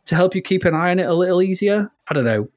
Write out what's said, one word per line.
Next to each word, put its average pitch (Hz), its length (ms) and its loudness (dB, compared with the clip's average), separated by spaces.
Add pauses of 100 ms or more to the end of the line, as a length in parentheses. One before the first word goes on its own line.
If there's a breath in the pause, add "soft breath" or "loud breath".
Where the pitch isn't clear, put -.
to 165 100 -2
help 180 180 2
you 190 80 -2
keep 185 240 -2
an 170 80 2
eye 165 160 0
on 180 80 0
it 180 100 -2
a 127 60 0
little 180 300 2
easier. 202 480 -2 (160)
I 151 80 -4
don't 135 100 0
know. 107 320 0